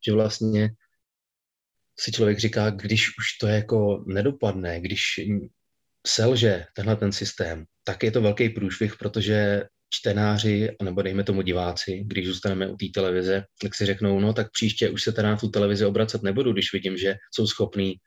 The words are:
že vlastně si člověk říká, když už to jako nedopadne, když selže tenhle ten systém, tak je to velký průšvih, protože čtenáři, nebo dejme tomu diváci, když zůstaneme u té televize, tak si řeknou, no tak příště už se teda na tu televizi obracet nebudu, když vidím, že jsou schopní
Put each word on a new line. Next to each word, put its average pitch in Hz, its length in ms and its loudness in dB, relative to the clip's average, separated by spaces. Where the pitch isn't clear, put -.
že 110 60 2
vlastně 107 580 2
si - 120 -4
člověk 104 280 2
říká, 107 300 2
když 104 480 0
už - 240 -6
to 113 60 2
jako 104 600 2
nedopadne, 95 760 -2
když 92 220 -4
selže 110 580 4
tenhle 107 200 0
ten 107 160 0
systém, 82 540 -6
tak 98 200 -4
je 110 80 2
to 120 100 2
velký 107 280 4
průšvih, 104 500 -2
protože 101 640 0
čtenáři, 104 920 0
nebo 95 180 -2
dejme 95 220 0
tomu 98 180 0
diváci, 90 640 -2
když 95 220 -4
zůstaneme 95 400 -2
u 95 100 -10
té 101 160 -6
televize, 95 520 0
tak 101 140 -6
si 104 100 -2
řeknou, 98 340 2
no 107 140 2
tak 110 180 -2
příště 110 380 0
už - 140 -4
se 113 80 0
teda 107 180 2
na 107 80 2
tu 110 120 -2
televizi 104 360 2
obracet 104 380 0
nebudu, 110 300 2
když 95 200 -2
vidím, 95 240 -4
že 98 180 0
jsou 110 160 0
schopní 98 480 -2